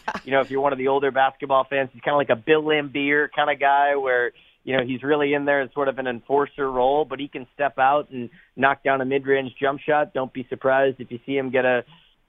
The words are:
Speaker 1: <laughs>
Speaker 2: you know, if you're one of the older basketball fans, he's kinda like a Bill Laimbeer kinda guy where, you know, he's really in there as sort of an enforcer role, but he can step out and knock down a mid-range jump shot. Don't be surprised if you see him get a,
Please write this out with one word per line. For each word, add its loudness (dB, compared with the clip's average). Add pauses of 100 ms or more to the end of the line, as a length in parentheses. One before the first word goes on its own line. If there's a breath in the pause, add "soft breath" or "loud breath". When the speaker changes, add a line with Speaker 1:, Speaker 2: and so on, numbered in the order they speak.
(120)
Speaker 1:
<laughs> -12
Speaker 2:
you -8
know, 4
if -6
you're -2
one 0
of -4
the 0
older 2
basketball 0
fans, -2
he's -20
kinda 0
like 0
a 4
Bill 2
Laimbeer 0
kinda 0
guy 4
where, 0 (320 soft breath)
you -2
know, 2
he's -6
really 0
in 0
there 2
as -8
sort -2
of -2
an -6
enforcer -2
role, 2
but -8
he -8
can -14
step -4
out 2
and -8 (260 soft breath)
knock 0
down 0
a -2
mid-range -2
jump -2
shot. 0
Don't -4
be -10
surprised 0
if -14
you -12
see -4
him -2
get 0
a, 2 (460 soft breath)